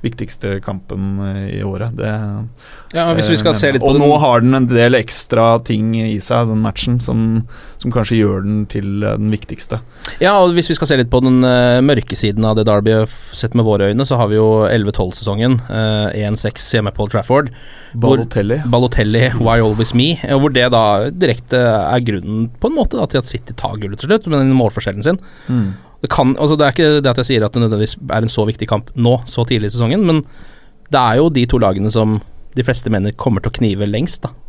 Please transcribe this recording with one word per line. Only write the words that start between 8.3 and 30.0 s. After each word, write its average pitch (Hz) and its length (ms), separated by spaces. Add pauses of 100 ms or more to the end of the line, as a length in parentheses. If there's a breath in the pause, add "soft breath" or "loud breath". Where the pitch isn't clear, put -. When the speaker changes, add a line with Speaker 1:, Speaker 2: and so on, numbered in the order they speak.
Speaker 1:
den 104 220
til, 98 360
eh, 104 140
den 107 160
viktigste. - 480 (400 loud breath)
Speaker 2:
Ja, 196 240
og 175 100
hvis 170 140
vi 165 60
skal 156 120
se 139 120
litt 120 120
på 127 120
den, 127 200
eh, 123 380
mørke 135 340
siden 107 300
av 110 120
det 110 100
derbyet, 110 420
f-, - 260
sett 117 200
med 120 100
våre 101 260
øyne, 127 160
så 131 100
har 117 120
vi 107 80
jo 110 320
elleve 107 240
tolv-sesongen, 107 680 (120)
eh, 107 560
en 104 100
seks - 360
hjemme 107 220
på - 80
Old 104 80
Trafford. 127 400 (460 loud breath)
Hvor 127 220
Speaker 1:
Balotelli. 113 500
Speaker 2:
Balotelli, 120 600 (100)
Why 113 200
Always 110 340
Me, 143 240 (120)
og 139 120
hvor 147 100
det 123 180
da 110 400
direkte 135 460
er 113 440
grunnen 107 500 (100)
på 214 100
en 320 60
måte 262 240
da 165 60
til - 120
at 123 80
City - 300
tar - 200
gullet 104 220
til 143 120
slutt, 214 180
med 151 100
den 135 160
målforskjellen 104 480
sin. 170 160 (300 loud breath)
Speaker 1:
Mm. 107 260 (280 loud breath)
Speaker 2:
Det - 80
kan, 135 260
altså 151 220
det 147 80
er 131 60
ikke 151 300
det 139 60
at 120 80
jeg 123 240
sier 107 60
at 101 60
det 120 100
nødvendigvis 107 340 (140)
er 110 100
en 113 80
så 113 180
viktig 110 220
kamp 104 260
nå, 123 320
så 120 220
tidlig 104 240
i 113 60
sesongen, 135 260